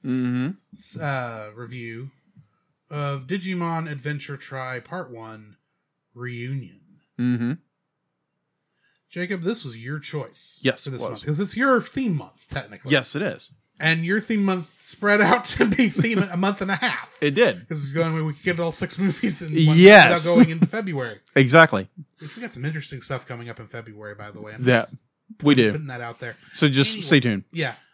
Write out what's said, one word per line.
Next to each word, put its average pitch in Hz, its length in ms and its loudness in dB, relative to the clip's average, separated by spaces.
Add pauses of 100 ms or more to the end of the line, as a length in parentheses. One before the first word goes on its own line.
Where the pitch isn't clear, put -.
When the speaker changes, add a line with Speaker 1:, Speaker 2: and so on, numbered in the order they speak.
Speaker 1:
Mm-hmm. 127 460 -2 (240)
Speaker 2:
s-, - 240 -16
uh, 120 580 -6
review 120 540 -12 (800)
of 139 380 -6
Digimon 170 640 -4
Adventure 147 460 -8
Tri 127 440 -10
Part 170 320 -12
One 110 460 -18 (580)
Reunion. 120 640 -10 (400)
Speaker 1:
Mm-hmm. 123 320 -2 (1600)
Speaker 2:
Jacob, 180 320 -6
this 214 240 -4
was 117 120 -12
your 131 220 -8
choice - 640 -12
Speaker 1:
Yes, - 220 0
Speaker 2:
for 147 40 -8
this 127 120 -8
Speaker 1:
it 110 80 -6
was. - 100 -10
Speaker 2:
month, - 60 -16
'cause 147 140 -2
it's 196 180 -6
your 254 240 4
theme 247 340 -4
month, - 340 -10
technically. 127 420 -8
Speaker 1:
Yes, 139 240 2
it 151 60 -4
is. 135 300 -8 (280)
Speaker 2:
And 165 260 0
your 196 140 0
theme 214 240 -2
month 185 380 -4
spread 208 400 0
out 240 240 4
to - 200 0
be 220 240 2
theme 226 300 0
a 185 180 -2
month 196 240 0
and 196 100 -2
a 190 40 0
half. - 460 -4
Speaker 1:
It 147 140 0
did. 180 320 2
Speaker 2:
'Cause 151 160 -6
it's 139 100 -8
the 165 100 0
only 160 180 -2
way 156 60 -2
we 151 60 -4
could - 100 -16
get 175 160 -2
all 170 120 -2
six - 260 -6
movies 190 440 -2
in 160 260 2
one 156 100 6
Speaker 1:
Yes. 175 480 10
Speaker 2:
without 175 100 4
going 233 140 8
into 165 160 2
February. 156 640 -6
Speaker 1:
<laughs> - 80 -20
Exactly. 135 540 6 (300)
Speaker 2:
Which 151 160 -18
we 226 60 -14
got 240 120 -12
some 123 120 -12
interesting 147 360 -10
stuff 131 240 -10
coming 120 240 -14
up 117 100 -14
in 110 80 -18
February, 107 480 -16
by 104 160 -16
the 104 100 -18
way. 107 120 -16
I'm 123 100 -10
Speaker 1:
Yeah, 123 180 4
Speaker 2:
just - 140 -12 (480)
Speaker 1:
we 143 120 6
do. 113 160 4
Speaker 2:
putting 151 160 -8
that 123 140 -12
out 117 180 -14
there. 117 160 -12 (180)
Speaker 1:
So 151 160 2
just 135 240 2
Speaker 2:
Anyway, 180 120 -8
Speaker 1:
stay 147 140 6
tuned. 110 320 0
Speaker 2:
yeah. 147 240 -6 (180)